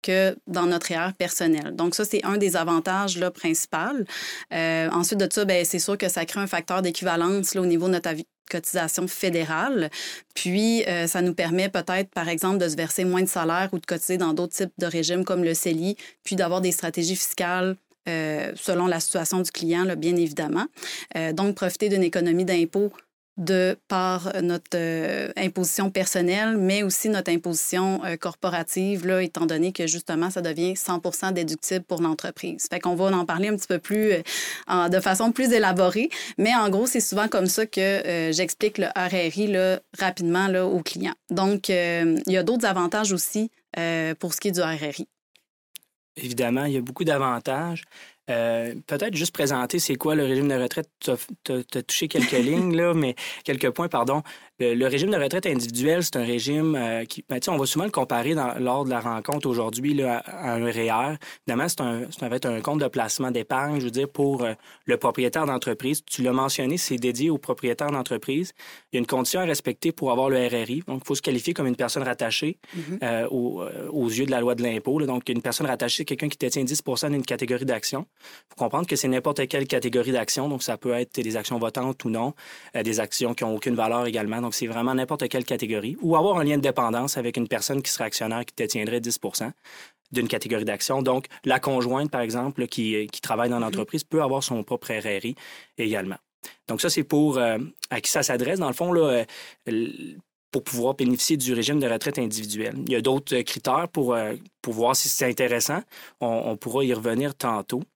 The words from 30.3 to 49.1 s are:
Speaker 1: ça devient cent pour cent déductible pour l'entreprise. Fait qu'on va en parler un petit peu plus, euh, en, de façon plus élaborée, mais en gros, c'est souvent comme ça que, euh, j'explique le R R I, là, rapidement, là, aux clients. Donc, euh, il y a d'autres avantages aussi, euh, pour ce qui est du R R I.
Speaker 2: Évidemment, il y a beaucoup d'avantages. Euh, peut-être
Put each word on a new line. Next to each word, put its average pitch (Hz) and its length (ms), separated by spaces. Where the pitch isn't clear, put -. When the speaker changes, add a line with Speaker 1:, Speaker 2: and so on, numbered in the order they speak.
Speaker 1:
ça 185 100
devient 170 360
cent 180 240
pour 175 140
cent 190 180
déductible 175 520
pour 170 160
l'entreprise. 170 720
Fait 180 100
qu'on 180 140
va 180 120
en 175 100
parler 180 220
un 214 80
petit 196 100
peu 180 120
plus, 214 340
euh, 165 100
en, 180 220
de 185 120
façon 202 320
plus 247 200
élaborée, 190 560
mais 220 160
en 220 160
gros, 196 160
c'est 247 140
souvent 208 280
comme 190 180
ça 220 200
que, 208 140
euh, 175 520
j'explique 185 460
le 185 80
R 185 260
R 160 80
I, 214 100
là, 185 320
rapidement, 185 500
là, 185 180
aux 185 160
clients. 175 320
Donc, 196 380
euh, 170 480
il 185 60
y 185 60
a 180 40
d'autres 226 240
avantages 196 460
aussi, 214 380
euh, 165 360
pour 170 180
ce - 80
qui - 80
est 196 40
du 180 100
R 160 180
R 147 200
I. - 80
Speaker 2:
Évidemment, 123 480
il 147 80
y 135 60
a - 20
beaucoup 123 240
d'avantages. 139 800
Euh, 117 460
peut-être 196 260